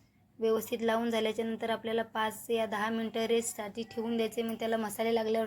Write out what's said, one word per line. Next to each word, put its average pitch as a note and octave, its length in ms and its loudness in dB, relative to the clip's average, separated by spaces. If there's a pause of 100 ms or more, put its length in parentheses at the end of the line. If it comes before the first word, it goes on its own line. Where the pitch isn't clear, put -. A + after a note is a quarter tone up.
(380)
व्यवस्थित A3 440 2
लावून A#3 280 2
झाल्याच्या A3 340 2
नंतर A3+ 260 -2
आपल्याला A3+ 320 0
पाच A3 480 -2
या A3+ 160 2
दहा G#3 240 0
मिनटं A3+ 300 -2
रेस्टसाठी A3+ 600 0
ठेवून A#3 340 -4
द्यायचे, A3+ 260 0
मग A3+ 120 -2
त्याला A3+ 220 0
मसाले A3+ 380 0
लागल्यावर A3 320 2